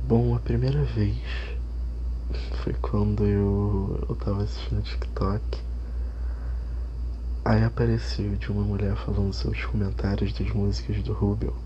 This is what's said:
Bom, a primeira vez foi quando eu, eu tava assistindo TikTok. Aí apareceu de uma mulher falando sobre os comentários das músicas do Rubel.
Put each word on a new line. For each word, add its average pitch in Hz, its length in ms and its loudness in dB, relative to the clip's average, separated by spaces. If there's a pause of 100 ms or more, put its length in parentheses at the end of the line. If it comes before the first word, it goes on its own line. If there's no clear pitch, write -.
Bom, 120 280 6
a 117 40 2
primeira 127 460 2
vez 107 340 2 (1400)
foi - 120 0
quando 104 520 2
eu, 101 840 2
eu - 80 -2
tava 101 260 0
assistindo 104 400 -2
TikTok. - 600 -2 (2000)
Aí 110 180 6
apareceu 113 720 2
de - 140 -4
uma 104 120 0
mulher 101 340 2
falando 101 360 0
sobre 110 260 -2
os - 80 -4
comentários 98 680 0
das - 180 -2
músicas 101 520 0
do - 100 -2
Rubel. 104 420 0 (120)